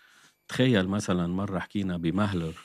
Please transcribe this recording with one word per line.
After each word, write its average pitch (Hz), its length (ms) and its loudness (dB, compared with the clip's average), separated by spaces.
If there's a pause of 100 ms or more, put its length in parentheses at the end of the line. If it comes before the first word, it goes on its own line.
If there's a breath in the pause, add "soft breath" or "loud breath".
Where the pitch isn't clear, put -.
(480 soft breath)
تخيل 117 400 4
مثلًا 98 380 0
مرة 95 320 -2
حكينا 95 380 -4
بمهلر، 85 580 -2 (100)